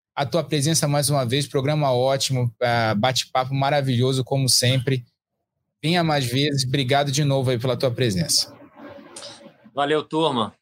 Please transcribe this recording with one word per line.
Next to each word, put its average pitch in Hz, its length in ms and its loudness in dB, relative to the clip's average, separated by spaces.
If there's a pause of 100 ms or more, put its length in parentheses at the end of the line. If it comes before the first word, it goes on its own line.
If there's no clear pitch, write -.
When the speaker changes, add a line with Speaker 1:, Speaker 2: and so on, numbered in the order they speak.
(140)
Speaker 1:
a 143 100 -2
tua 156 180 0
presença 151 460 0
mais 143 220 0
uma 139 160 0
vez, 139 200 0
programa 143 460 0
ótimo, 127 680 0
é, 117 340 2
bate-papo 131 600 0
maravilhoso, 135 680 2
como 135 240 0
sempre. 127 560 0 (800)
Venha 170 200 2
mais 147 220 0
vezes, 135 420 0
obrigado 139 460 0
de 147 100 0
novo 135 280 2
aí 123 80 0
pela 123 180 -2
tua 131 140 0
presença. 104 640 -2 (1200)
Speaker 2:
Valeu, 147 280 0
turma. 147 600 -2